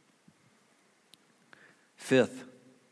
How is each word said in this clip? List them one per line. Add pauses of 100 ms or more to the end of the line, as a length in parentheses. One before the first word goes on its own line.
(2000)
Fifth (480)